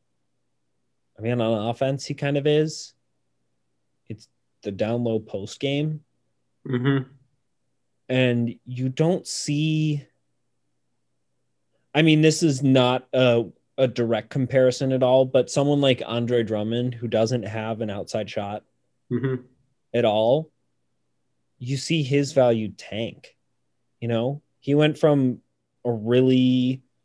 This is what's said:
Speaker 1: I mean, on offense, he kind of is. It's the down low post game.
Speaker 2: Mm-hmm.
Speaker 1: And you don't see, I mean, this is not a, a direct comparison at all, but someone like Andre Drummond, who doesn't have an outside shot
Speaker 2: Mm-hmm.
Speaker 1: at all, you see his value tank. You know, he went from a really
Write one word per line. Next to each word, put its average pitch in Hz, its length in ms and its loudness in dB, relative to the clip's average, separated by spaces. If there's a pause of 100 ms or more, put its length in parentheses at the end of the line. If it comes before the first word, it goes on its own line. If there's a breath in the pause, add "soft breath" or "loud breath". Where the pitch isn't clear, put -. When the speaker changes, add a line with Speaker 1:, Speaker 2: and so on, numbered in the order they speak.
(1160)
Speaker 1:
I - 40 -14
mean, 120 200 -2
on 110 280 -2
offense, 135 360 -4
he 147 80 -6
kind 143 240 -2
of 139 100 -2
is. 156 460 0 (1160)
It's - 220 -16 (340)
the 104 80 -8
down 107 320 -2
low 113 160 -2
post 104 400 -12
game. 151 420 -4 (640)
Speaker 2:
Mm-hmm. 131 440 -2 (960)
Speaker 1:
And 123 480 0 (100)
you 127 240 -6
don't 156 380 -2
see, 156 800 -2 (1900)
I 147 80 4
mean, 156 200 6
this 160 200 4
is 143 220 0
not 127 500 4
a, 120 320 4 (320)
a 135 100 2
direct 113 440 -2
comparison 131 600 0
at 131 120 0
all, 131 220 4
but 131 240 0
someone 143 300 2
like 135 260 2
Andre 120 380 -2
Drummond, 113 520 -4
who 117 120 -10
doesn't 110 360 0
have 110 380 -6
an 107 80 -6
outside 101 400 -6
shot 104 340 -8 (480)
Speaker 2:
Mm-hmm. 127 320 -4 (500)
Speaker 1:
at 117 120 0
all, 113 460 0 (1080)
you 131 180 -6
see 165 240 -2
his 139 320 0
value 120 360 4
tank. - 680 -12 (640)
You 120 60 -8
know, 120 340 -4 (180)
he 139 160 -2
went 151 220 4
from 139 440 2 (440)
a 123 60 -2
really 127 920 2 (240)